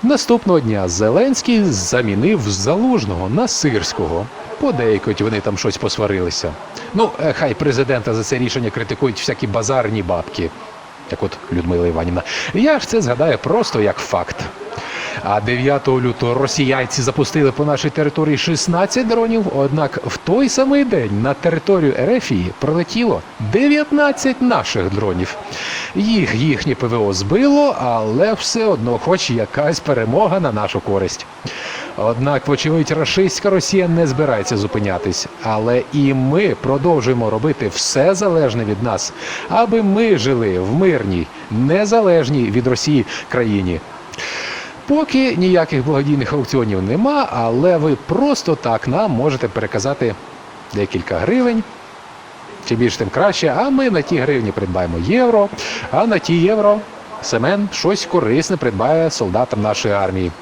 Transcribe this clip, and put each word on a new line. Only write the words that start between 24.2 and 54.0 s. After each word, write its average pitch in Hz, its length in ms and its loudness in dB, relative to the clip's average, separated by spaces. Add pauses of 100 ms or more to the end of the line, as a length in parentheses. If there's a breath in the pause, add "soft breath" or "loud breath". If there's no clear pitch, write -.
наших 117 480 2
дронів. 95 460 -2 (600 loud breath)
Їх 202 400 2
їхнє 135 400 2
П 127 120 -2
В 113 200 2
О 98 60 0
збило, 262 680 4
але 120 520 2
все 220 320 -2
одно 120 320 2
хоч 165 320 0
якась 139 500 0
перемога 147 600 2
на 147 120 0
нашу 104 280 -2
користь. 95 460 -2 (720 loud breath)
Однак, 123 500 0
вочевидь, 156 440 0
рашистська 180 580 0
Росія 190 380 2
не 165 200 2
збирається 127 500 0
зупинятись. 101 720 -2 (160)
Але 113 400 0 (100)
і 139 200 2
ми 135 480 2
продовжуємо 131 680 2
робити 110 380 0
все 151 480 2
залежне 156 500 0
від 104 180 -2
нас, 107 300 -2 (360 loud breath)
аби 220 340 2
ми 208 340 4
жили 113 420 0
в 98 160 0
мирній, 110 520 2 (240 loud breath)
незалежній 165 920 2
від 117 240 0
Росії 127 380 2 (240 loud breath)
країні. 101 500 0 (1080 loud breath)
Поки 277 480 2
ніяких 165 500 2
благодійних 139 480 0
аукціонів 120 480 0
нема, 226 500 0
але 123 460 2
ви 151 180 2
просто 233 600 0
так 113 320 -2
нам 180 240 0
можете 127 360 0
переказати 110 680 -2 (580)
декілька 95 440 -2
гривень. 226 460 2 (1080)
Чим 117 80 2
більше, 117 200 2
тим 104 120 -4
краще, 165 480 2
а 247 120 0
ми 262 200 2
на 170 120 2